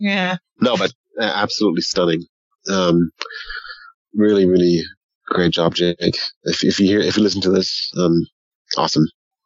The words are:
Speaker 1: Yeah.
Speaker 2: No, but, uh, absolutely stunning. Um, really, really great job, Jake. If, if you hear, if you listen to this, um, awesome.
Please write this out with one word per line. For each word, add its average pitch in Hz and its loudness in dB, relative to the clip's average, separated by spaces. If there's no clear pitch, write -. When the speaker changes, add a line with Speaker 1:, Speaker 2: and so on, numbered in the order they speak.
Speaker 1:
Yeah. 190 -2
Speaker 2:
No, 120 2
but, 95 -2
uh, 113 -2
absolutely 101 0
stunning. 85 0
Um, 87 2
really, 104 4
really 87 2
great 87 0
job, 82 0
Jake. 87 0
If, - -4
if - 2
you 101 4
hear, 101 2
if 92 0
you 107 4
listen 95 0
to 92 0
this, - 0
um, 85 2
awesome. - 2